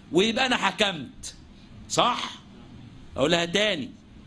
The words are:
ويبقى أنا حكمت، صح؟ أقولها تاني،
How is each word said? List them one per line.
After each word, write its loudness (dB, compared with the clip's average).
ويبقى 4
أنا 2
حكمت، -2
صح؟ 2
أقولها 4
تاني، 0